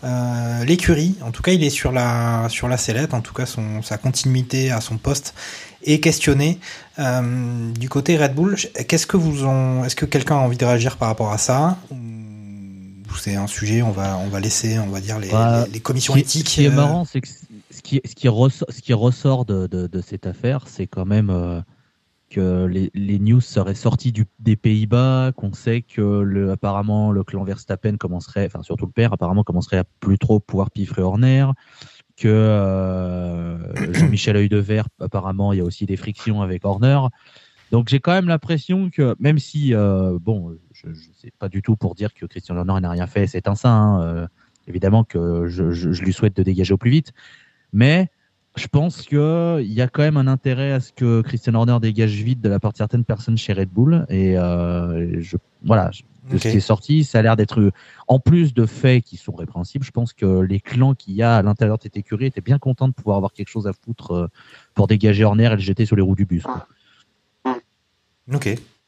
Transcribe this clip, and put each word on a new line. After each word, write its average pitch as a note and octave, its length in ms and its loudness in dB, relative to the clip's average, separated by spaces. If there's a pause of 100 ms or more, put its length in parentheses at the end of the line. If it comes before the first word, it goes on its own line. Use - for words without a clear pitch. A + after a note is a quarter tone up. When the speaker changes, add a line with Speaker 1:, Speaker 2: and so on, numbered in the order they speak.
Speaker 1:
euh, A#2+ 580 -4
l'écurie. E3+ 580 2
En A#2 100 -8
tout - 100 -10
cas, F3+ 100 0
il F#3 100 4
est D3 80 2
sur C#3 220 -2
la, A#2+ 560 0
sur B2 220 -4
la B2+ 80 0
sellette. B2 360 -2
En B2+ 60 -2
tout - 140 -10
cas, C3 120 -6
son, G#2+ 360 -8
sa A2 160 -8
continuité C3 720 -2
à A2+ 80 -2
son A2+ 180 -6
poste - 380 -6 (480)
est D3+ 160 2
questionnée. D#3 580 2 (420)
Euh, B2 760 -2
du B2 160 -6
côté C#3+ 280 0
Red C#3+ 160 2
Bull, F#3 220 0
je, - 120 -6
qu'est-ce - 380 -2
que - 120 0
vous D3+ 260 0
en, C3 400 0
est-ce B2+ 140 -4
que - 80 -2
quelqu'un C#3+ 300 0
a C#3+ 40 2
envie B2 160 2
de B2 80 -2
réagir B2 320 2
par A2+ 140 -2
rapport A2 240 -2
à G#2+ 40 -2
ça ? D3+ 400 0 (140)
Ou C#3 40 -12 (1200)
c'est G2+ 160 -6
un G2 120 -4
sujet, G#2+ 340 -2
on A2 100 0
va, G2 280 -4
on G2 100 -6
va G2 100 -6
laisser, A2 400 -2
on G#2+ 80 -2
va G2 140 -6
dire, G#2+ 180 -8
les, F#2+ 100 -8
Speaker 2:
Bah, A#2 360 2
Speaker 1:
les, G#2+ 80 -10
les A2 80 -8
commissions C3 320 -2
Speaker 2:
ce C3+ 60 -2
qui, - 40 -6
Speaker 1:
éthiques, D#3 240 -4
Speaker 2:
ce - 80 -4
qui D3+ 80 4
est C#3+ 60 6
Speaker 1:
euh, C#3 60 2
Speaker 2:
marrant, D3 280 2
c'est C#3 160 -6
que B2 80 -10
c-, - 180 -20 (260)
ce - 100 -20
qui, C3+ 240 -4
ce - 100 -14
qui - 140 0
ressort, B2 420 0
ce - 100 -18
qui - 120 -2
ressort B2 500 0
de, F#2+ 240 -2
de, F2+ 200 -4
de F2+ 140 -6
cette G2 240 -12
affaire, B2+ 420 -4
c'est F#2+ 200 -8
quand F#2 180 -6
même, G#2 240 2
euh, F2 300 -2 (680)
que F#2 360 0
les, F#2 300 -2
les G2+ 240 -2
news A2 220 4
seraient G2 340 -2
sorties - 360 -2
du, G#2+ 140 0 (140)
des A2 160 2
Pays-Bas, B2 800 2
qu'on G2+ 180 -6
sait A#2 300 -4
que - 180 -6
le, G2 500 0
apparemment G#2 600 0
le G2 120 0
clan G2 200 -6
Verstappen G#2 540 -4
commencerait, F2+ 500 -4
enfin D#2+ 160 -10
surtout - 240 -6
le - 40 -10
père, A#2 220 2
apparemment F#2 300 0
commencerait F2 340 -2
à F#2 60 2 (160)
plus G2 180 2
trop G#2+ 220 2
pouvoir F#2+ 320 -4
piffrer F#2+ 320 -4
Horner, B2+ 420 4 (720)
que, - 100 0
euh, F#2 1300 0 (180)
<clears throat> - 180 -4
Jean-Michel A2+ 420 2
Œil G2+ 140 4
de G#2 80 2
Verre, G#2+ 300 0 (120)
apparemment G2 540 -2
il F#2+ 60 0
y - 20 0
a - 20 0
aussi F2+ 220 -4
des F#2+ 120 -4
frictions G#2 440 -4
avec F#2 240 -4
Horner. A2 320 2 (760)
Donc A#2 180 2
j'ai C3+ 100 4
quand F3 140 0
même F#3 140 2
l'impression E3+ 640 -2
que, C3 280 0
même D3 200 4
si, C#3+ 360 -2
euh, F#2+ 440 2
bon, F2 360 -4 (180)
je, - 180 -20
je D#2+ 160 -18 (140)
sais A#2+ 160 -20
pas G2 120 -8
du F#2+ 120 -6
tout A2+ 140 2
pour F#2+ 200 -6
dire - 180 -8
que - 120 -16
Christian F2 320 -10
Horner F#2 240 -2
n'a F2+ 100 -4
rien F2 160 -4
fait, G2+ 200 0
c'est - 200 -4
un G2+ 80 0
saint, B2 140 0
hein, G#2+ 320 4
euh, E2+ 260 -4 (400)
évidemment G2 360 2
que E2+ 440 -2
je, F2 240 -2
je, E2+ 200 -2
je F#2 120 -4
lui F#2 100 0
souhaite G2+ 220 0
de F#2+ 80 0
dégager F#2 300 0
au F#2 40 2
plus A#2+ 140 0
vite, D3+ 220 0 (600)
mais D3 360 4 (460)
je - 120 -12
pense D#3 340 0
que D#3+ 600 0
il G#2 100 -6
y A2+ 80 0
a B2+ 60 2
quand D3 160 0
même D3+ 140 2
un C3+ 100 2
intérêt C3+ 440 0
à C3+ 80 0
ce B2+ 120 -10
que A#2 300 2
Christian A2+ 340 -2
Horner A#2+ 260 4
dégage A2 320 0
vite A#2 280 -2
de A2 80 2
la G2 100 2
part G2+ 140 -2
de - 40 -16
certaines A2 260 0
personnes A2 360 -2
chez - 140 -4
Red F#2+ 160 -2
Bull, C#3 400 2
et, F#2+ 280 2
euh, F2 840 -2
je, E2+ 180 -8 (260)
voilà, F2+ 260 2 (400)
de C3 60 -2
Speaker 1:
Ok. - 80 0
Speaker 2:
ce A2+ 60 2
qui A2+ 80 4
est - 20 6
sorti, D3 440 2
ça C3 140 0
a A2+ 60 6
l'air A2+ 120 4
d'être, G#2 360 4 (360)
en C3 120 4
plus D#3 340 4
de A#2 140 2
faits B2+ 360 2
qui - 140 -14
sont - 160 -12
répréhensibles, F2 500 -8
je - 60 -12
pense A#2 240 -4
que F#2 280 2
les F#2+ 180 0
clans C3 340 2
qu'il G2 220 -8
y A2 80 0
a A#2 140 6
à G#2 40 6
l'intérieur G#2 380 2
de - 40 -14
cette - 140 -12
écurie G#2+ 300 -4
étaient B2+ 140 -6
bien C3+ 180 2
contents C3 280 0
de C3 60 0
pouvoir G2+ 240 -2
avoir F#2+ 160 -2
quelque - 160 -10
chose A2 160 -8
à G2 80 -4
foutre, - 380 -10
euh, F2 160 -2 (480)
pour G2 100 4
dégager G#2 380 4
Horner G#2+ 220 4
et A2 100 4
le - 20 0
jeter G2 300 0
sur - 80 2
les G2 80 4
roues F#2+ 100 4
du G2 120 2
bus, F2 180 -2
quoi. - 240 -8 (1700)
Speaker 1:
Ok. A2+ 220 -2 (320)